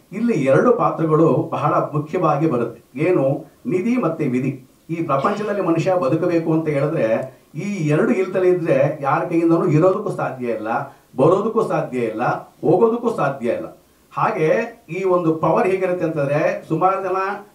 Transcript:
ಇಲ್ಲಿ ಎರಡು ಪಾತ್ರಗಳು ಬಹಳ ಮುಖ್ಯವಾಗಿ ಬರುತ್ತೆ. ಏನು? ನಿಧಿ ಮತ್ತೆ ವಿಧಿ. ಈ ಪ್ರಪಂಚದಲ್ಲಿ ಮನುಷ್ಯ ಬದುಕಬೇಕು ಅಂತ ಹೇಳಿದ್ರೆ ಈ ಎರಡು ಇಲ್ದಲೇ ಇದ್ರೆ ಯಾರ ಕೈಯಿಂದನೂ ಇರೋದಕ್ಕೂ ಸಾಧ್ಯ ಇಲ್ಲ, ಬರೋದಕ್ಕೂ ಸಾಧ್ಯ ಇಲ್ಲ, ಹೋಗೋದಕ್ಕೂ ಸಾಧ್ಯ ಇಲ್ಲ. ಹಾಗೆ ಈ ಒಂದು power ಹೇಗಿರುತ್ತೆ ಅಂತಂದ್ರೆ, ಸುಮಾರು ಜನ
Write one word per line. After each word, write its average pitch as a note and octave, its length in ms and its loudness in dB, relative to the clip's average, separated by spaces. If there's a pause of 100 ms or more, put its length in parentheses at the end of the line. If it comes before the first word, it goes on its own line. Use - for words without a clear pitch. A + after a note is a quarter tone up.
(120)
ಇಲ್ಲಿ A#3 220 0
ಎರಡು D#3+ 400 4
ಪಾತ್ರಗಳು D#3+ 800 2
ಬಹಳ C3+ 220 -2
ಮುಖ್ಯವಾಗಿ D#3 800 0
ಬರುತ್ತೆ. A#2+ 500 -6
ಏನು? C#3+ 520 0 (120)
ನಿಧಿ G#3 320 0
ಮತ್ತೆ D#3+ 300 -2
ವಿಧಿ. B2+ 420 -4 (200)
ಈ E3 140 -4
ಪ್ರಪಂಚದಲ್ಲಿ G3+ 580 -2
ಮನುಷ್ಯ E3 340 0
ಬದುಕಬೇಕು E3 580 0
ಅಂತ D#3 140 0
ಹೇಳಿದ್ರೆ C#3 720 -2 (180)
ಈ F3+ 320 -4
ಎರಡು G3 240 2
ಇಲ್ದಲೇ F#3 380 2
ಇದ್ರೆ D#3+ 520 2
ಯಾರ D#3+ 260 -2
ಕೈಯಿಂದನೂ E3 380 2
ಇರೋದಕ್ಕೂ F#3 460 2
ಸಾಧ್ಯ B2 400 -6
ಇಲ್ಲ, G#2+ 180 -6 (480)
ಬರೋದಕ್ಕೂ G3+ 500 2
ಸಾಧ್ಯ C#3+ 320 -4
ಇಲ್ಲ, A2 240 -4 (380)
ಹೋಗೋದಕ್ಕೂ A3+ 520 2
ಸಾಧ್ಯ A#2+ 380 -2
ಇಲ್ಲ. - 300 -8 (360)
ಹಾಗೆ D#3 320 0 (400)
ಈ F#3 140 -6
ಒಂದು E3+ 320 2
power E3 320 0
ಹೇಗಿರುತ್ತೆ F3+ 380 0
ಅಂತಂದ್ರೆ, D3 640 -2
ಸುಮಾರು F#3 360 0
ಜನ F#3 140 -2 (380)